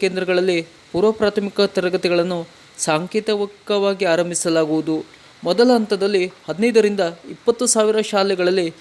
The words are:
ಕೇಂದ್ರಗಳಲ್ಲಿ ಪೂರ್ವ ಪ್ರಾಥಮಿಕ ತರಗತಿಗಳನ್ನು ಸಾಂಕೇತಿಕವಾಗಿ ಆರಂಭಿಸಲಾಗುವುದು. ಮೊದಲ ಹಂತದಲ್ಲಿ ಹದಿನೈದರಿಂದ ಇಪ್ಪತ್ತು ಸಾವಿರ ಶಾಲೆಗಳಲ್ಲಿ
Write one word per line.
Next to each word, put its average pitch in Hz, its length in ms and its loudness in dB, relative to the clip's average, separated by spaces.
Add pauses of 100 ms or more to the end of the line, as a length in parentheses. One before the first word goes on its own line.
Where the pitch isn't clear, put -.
ಕೇಂದ್ರಗಳಲ್ಲಿ 185 560 0 (320)
ಪೂರ್ವ 190 200 2 (100)
ಪ್ರಾಥಮಿಕ 202 460 0 (100)
ತರಗತಿಗಳನ್ನು 175 600 0 (480)
ಸಾಂಕೇತಿಕವಾಗಿ 196 1300 -2
ಆರಂಭಿಸಲಾಗುವುದು. 160 840 0 (500)
ಮೊದಲ 190 300 4
ಹಂತದಲ್ಲಿ 202 460 0 (240)
ಹದಿನೈದರಿಂದ 208 560 2 (300)
ಇಪ್ಪತ್ತು 233 400 -2
ಸಾವಿರ 214 260 2 (120)
ಶಾಲೆಗಳಲ್ಲಿ 190 560 0 (140)